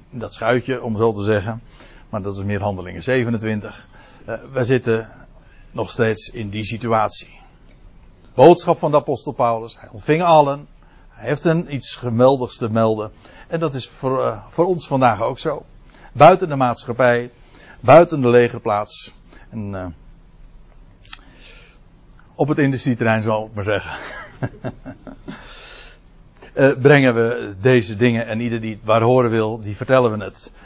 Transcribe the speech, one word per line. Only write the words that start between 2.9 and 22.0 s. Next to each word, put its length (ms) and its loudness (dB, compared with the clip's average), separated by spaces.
zevenentwintig. 840 -4
Eh, 100 -10
wij 120 -2
zitten 460 0
nog 200 -8
steeds 380 -2
in 200 -10
die 140 -8
situatie. 760 -4
Boodschap 440 6
van 140 -4
de 60 4
apostel 340 -4
Paulus. 480 -4
Hij 100 -20
ontving 320 -2
allen. 460 4
Hij 180 -16
heeft 160 -4
hen 300 0
iets 220 -8
geweldigs 600 0
te 140 -4
melden. 400 0
En 120 -6
dat 160 -4
is 120 -8
voor, 380 -4
eh, 220 -4
voor 180 -2
ons 220 -4
vandaag 340 0
ook 180 -4
zo. 260 -6
Buiten 380 6
de 60 -4
maatschappij. 760 0
Buiten 420 6
de 80 2
legerplaats. 840 0
En, 260 -10
eh, 100 -10